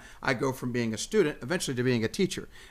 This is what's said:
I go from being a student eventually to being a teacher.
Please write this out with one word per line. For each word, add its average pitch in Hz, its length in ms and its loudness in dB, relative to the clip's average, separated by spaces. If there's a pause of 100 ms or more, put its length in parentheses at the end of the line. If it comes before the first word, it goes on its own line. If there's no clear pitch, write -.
(220)
I 135 140 2
go 135 180 0
from 127 180 -6
being 117 220 0
a 107 60 -6
student 170 420 2
eventually 147 340 -2
to 123 80 0
being 120 200 4
a 113 40 4
teacher. - 400 0 (220)